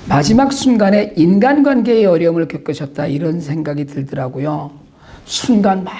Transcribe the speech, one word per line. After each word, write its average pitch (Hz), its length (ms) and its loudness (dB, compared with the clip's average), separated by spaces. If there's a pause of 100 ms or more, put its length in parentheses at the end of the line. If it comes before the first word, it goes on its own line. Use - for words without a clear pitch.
마지막 220 460 2
순간에 208 640 2
인간관계의 226 880 4
어려움을 165 420 2
겪으셨다 147 600 -8
이런 160 340 -4
생각이 147 420 -4
들더라고요. 139 880 -6 (560)
순간 196 580 0
막 185 160 -12